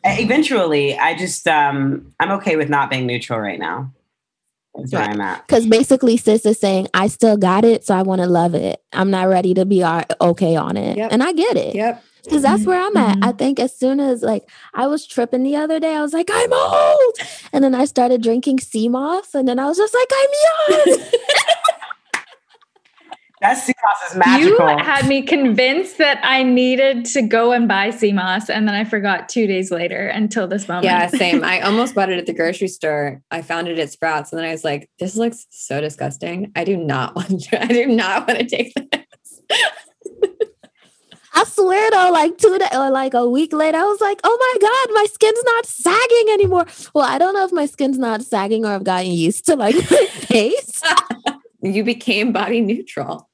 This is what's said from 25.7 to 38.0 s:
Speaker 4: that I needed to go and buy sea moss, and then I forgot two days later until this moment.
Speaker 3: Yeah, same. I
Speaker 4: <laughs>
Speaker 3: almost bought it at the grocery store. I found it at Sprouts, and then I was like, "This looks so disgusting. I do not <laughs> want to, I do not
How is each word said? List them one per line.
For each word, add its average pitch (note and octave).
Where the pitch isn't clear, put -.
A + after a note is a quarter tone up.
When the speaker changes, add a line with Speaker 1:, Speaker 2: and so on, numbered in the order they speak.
Speaker 4:
that C#4+
I C4
needed B3+
to C4+
go A3+
and A#3
buy G3+
sea A3+
moss, F#3+
and G#3+
then G#3
I G#3
forgot G3+
two A3+
days F#3+
later F3
until G#3
this G3
moment. F3+
Speaker 3:
Yeah, F3
same. F3
I F3+
Speaker 4:
<laughs> -
Speaker 3:
almost A3+
bought F#3+
it F3+
at E3+
the E3+
grocery E3+
store. D3
I E3
found E3+
it E3
at D3
Sprouts, D#3
and E3
then E3
I E3
was D#3+
like, D3
"This F#3+
looks A#3
so -
disgusting. E3+
I E3+
do F#3+
not C#3
<laughs> -
want F3+
to, -
I B3
do A#3+
not A3